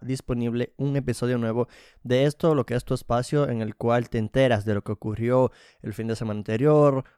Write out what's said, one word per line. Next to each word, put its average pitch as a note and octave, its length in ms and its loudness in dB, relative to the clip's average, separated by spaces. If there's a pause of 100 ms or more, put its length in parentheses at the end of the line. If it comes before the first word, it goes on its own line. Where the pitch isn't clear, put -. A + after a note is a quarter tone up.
disponible A#2+ 720 -4
un C#3 180 -2
episodio B2+ 440 -2
nuevo A2+ 280 -2 (360)
de B2+ 220 2
esto, D3+ 280 2
lo C3+ 140 0
que A#2 80 -4
es B2 100 -4
tu C3 80 -4
espacio B2+ 560 -2
en A2+ 140 -4
el G#2+ 120 -6
cual A#2+ 340 0
te A#2+ 100 -4
enteras A2+ 440 2
de G#2 120 0
lo G2+ 80 -4
que - 80 -6
ocurrió A#2 600 0 (300)
el A2 120 -8
fin A2 120 -8
de A2+ 100 -4
semana G#2+ 220 -6
anterior, C3+ 680 2 (140)